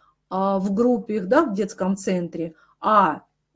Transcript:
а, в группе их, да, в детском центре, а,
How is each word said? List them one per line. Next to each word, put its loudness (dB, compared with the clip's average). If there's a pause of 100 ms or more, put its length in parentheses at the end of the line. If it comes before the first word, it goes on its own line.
(300)
а, 0
в -2
группе 0
их, -6
да, 4
в -6
детском -4
центре, -4 (260)
а, 2 (340)